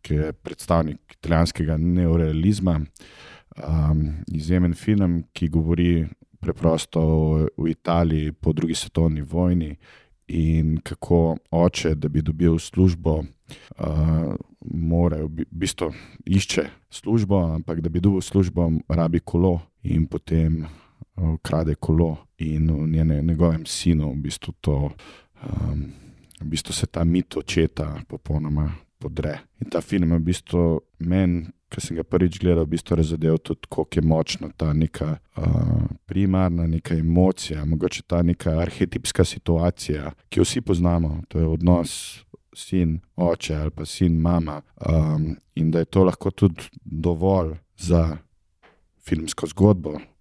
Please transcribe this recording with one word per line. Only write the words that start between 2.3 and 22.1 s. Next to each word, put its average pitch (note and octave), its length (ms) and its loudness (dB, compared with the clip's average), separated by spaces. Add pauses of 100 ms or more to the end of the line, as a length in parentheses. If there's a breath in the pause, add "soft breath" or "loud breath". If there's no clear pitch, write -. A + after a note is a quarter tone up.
Um, D2+ 720 0
izjemen E2+ 480 0
film, F2+ 580 0
ki E2+ 160 -2
govori E2 580 2 (340)
preprosto E2 600 -2
o, D#2 460 2 (100)
o E2 120 -2
Italiji D#2 640 0
po - 200 0
drugi D#2+ 220 -2
svetovni D#2+ 480 0
vojni E2 540 0 (520 soft breath)
in D#2+ 540 2
kako E2 540 0 (140)
oče, E2 440 2
da D2 140 -2
bi D2+ 140 0
dobil E2 360 2
službo, E2 680 0 (540 loud breath)
eh, D#2 560 0 (400)
mora E2 500 0
v D#2 40 -4
bi-, D#2+ 220 -6
v E2 80 -10
bistvu F2 340 -4 (340 loud breath)
išče F#2 400 2 (240)
službo, G2+ 480 0 (160)
ampak D#2+ 260 -4
da E2 80 -2
bi E2+ 120 -2
dobil F#2+ 200 2
službo, F2 500 0 (180)
rabi E2 320 2
kolo F2 400 0 (220)
in D#2+ 240 0
potem, D#2+ 580 -2
eh, - 580 -14
ukrade D#2+ 520 -2
kolo D#2+ 420 0 (220)